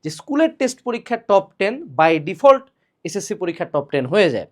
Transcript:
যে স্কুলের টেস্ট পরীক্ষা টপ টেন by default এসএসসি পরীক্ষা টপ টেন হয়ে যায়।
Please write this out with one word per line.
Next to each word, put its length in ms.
যে 60
স্কুলের 400
টেস্ট 240
পরীক্ষা 340
টপ 280
টেন 160
by 160
default 360
এসএসসি 320
পরীক্ষা 300
টপ 260
টেন 140
হয়ে 240
যায়। 220